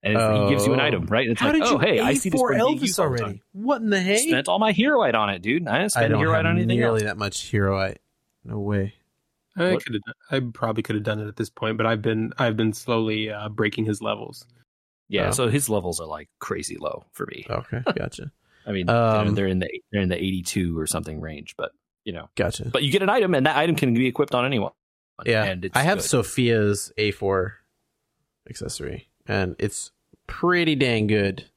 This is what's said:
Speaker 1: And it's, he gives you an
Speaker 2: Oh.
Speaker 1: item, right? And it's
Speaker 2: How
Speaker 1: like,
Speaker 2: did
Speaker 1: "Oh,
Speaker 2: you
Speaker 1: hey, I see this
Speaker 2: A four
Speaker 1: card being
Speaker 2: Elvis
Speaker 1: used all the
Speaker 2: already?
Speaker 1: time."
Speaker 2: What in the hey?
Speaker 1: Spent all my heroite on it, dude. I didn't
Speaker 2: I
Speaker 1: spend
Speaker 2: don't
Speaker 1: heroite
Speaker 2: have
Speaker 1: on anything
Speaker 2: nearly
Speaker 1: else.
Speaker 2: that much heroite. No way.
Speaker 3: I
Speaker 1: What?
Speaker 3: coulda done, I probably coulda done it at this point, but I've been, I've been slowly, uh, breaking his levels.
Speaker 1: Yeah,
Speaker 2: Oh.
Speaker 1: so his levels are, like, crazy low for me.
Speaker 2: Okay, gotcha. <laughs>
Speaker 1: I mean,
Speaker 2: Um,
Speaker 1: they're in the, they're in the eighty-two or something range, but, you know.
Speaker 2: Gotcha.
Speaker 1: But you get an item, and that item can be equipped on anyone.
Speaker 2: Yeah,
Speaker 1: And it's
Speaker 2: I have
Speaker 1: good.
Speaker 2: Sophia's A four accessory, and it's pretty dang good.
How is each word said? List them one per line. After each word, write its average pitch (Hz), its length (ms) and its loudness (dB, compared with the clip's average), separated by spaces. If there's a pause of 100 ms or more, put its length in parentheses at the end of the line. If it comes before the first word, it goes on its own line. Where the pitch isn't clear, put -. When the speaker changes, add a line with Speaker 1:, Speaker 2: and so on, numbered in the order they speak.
Speaker 1:
And 104 120 2
it's, 113 60 4 (200)
he 101 100 4
gives 101 140 2
you - 60 4
an 135 80 4
Speaker 2:
Oh. - 20 4
Speaker 1:
item, 107 220 0
right? 110 180 2
And 113 80 2
it's - 80 0
Speaker 2:
How 254 80 2
Speaker 1:
like, 302 80 4
Speaker 2:
did 320 80 4
Speaker 1:
"Oh, 240 100 4
Speaker 2:
you 285 60 2
Speaker 1:
hey, 180 220 4
I 262 140 2
see 269 140 -2
this 285 80 0
Speaker 2:
A - 0 -
four 254 120 2
Speaker 1:
card 220 160 2
being 285 120 2
Speaker 2:
Elvis 262 40 -4
Speaker 1:
used 214 180 -2
all 180 60 2
the 147 40 0 (120)
Speaker 2:
already? - 20 -2
Speaker 1:
time." 101 180 -8 (120)
Speaker 2:
What 226 280 -2
in 220 80 0
the 196 120 4
hey? 196 160 2
Speaker 1:
Spent 277 320 0
all 185 100 2
my 220 140 4
heroite 220 420 4
on 107 140 4
it, 95 120 -2
dude. 139 260 0
I 113 120 2
didn't 180 40 2
Speaker 2:
I 214 40 -2 (140)
Speaker 1:
spend 110 100 4
Speaker 2:
don't 113 80 2
Speaker 1:
heroite 160 260 2
Speaker 2:
have 165 60 4
Speaker 1:
on 170 60 4
anything 117 200 2
Speaker 2:
nearly 117 240 2
Speaker 1:
else. - 20 0
Speaker 2:
that 104 140 -4
much 101 340 -4
heroite. 98 480 0 (440)
No 110 160 -8
way. 101 360 -2 (600)
Speaker 3:
I 180 180 0
Speaker 1:
What? - 120 -4
Speaker 3:
coulda 113 200 -4
done, - 80 -14 (160)
I 139 100 0 (140)
probably 113 300 -2
coulda 107 160 -2
done 107 220 -4
it 104 80 -8
at - 80 -16
this 110 120 -4
point, 110 280 -4
but 113 80 0
I've 113 160 0
been, 110 360 -2
I've 117 200 2
been 110 160 0
slowly, 110 580 -2
uh, 104 180 -10
breaking 107 360 -2
his 107 160 -2
levels. 107 440 -8 (600)
Speaker 1:
Yeah, 95 220 0
Speaker 2:
Oh. - 20 0
Speaker 1:
so 123 160 2
his 135 220 0
levels 90 320 -2
are, 80 60 -10
like, 76 200 -10 (120)
crazy - 380 -6
low - 360 -8
for - 140 -8
me. - 220 -14
Speaker 2:
Okay, - 320 -6 (140)
gotcha. - 360 -8 (180)
<laughs> - 180 -20
Speaker 1:
I 107 60 -6
mean, 95 160 0
Speaker 2:
Um, 110 460 2
Speaker 1:
they're 98 120 0
in 92 120 2
the, 90 100 -4 (220)
they're 101 100 0
in 92 80 2
the 85 120 -2
eighty-two 92 560 -2
or 78 100 -2
something 78 340 -6
range, 78 360 -12
but, - 140 -6 (320)
you 107 80 -10
know. 82 240 -12
Speaker 2:
Gotcha. - 380 -4
Speaker 1:
But 147 100 0
you 139 80 0
get 196 120 2
an 190 60 2
item, 202 260 2
and 135 100 4
that 151 100 2
item 156 220 2
can 123 160 2
be 127 140 4
equipped 135 280 0
on 123 80 2
anyone. 120 280 0 (540)
Speaker 2:
Yeah, 110 200 2
Speaker 1:
And 92 180 -4
it's 95 140 -2
Speaker 2:
I 131 60 2
have 185 160 2
Speaker 1:
good. - 100 -6
Speaker 2:
Sophia's 113 880 2
A 107 140 0
four 95 460 -2 (920)
accessory, - 580 -10 (200)
and 98 320 -4
it's - 320 -6 (340)
pretty 170 500 0
dang 120 320 2
good. 101 380 0 (120)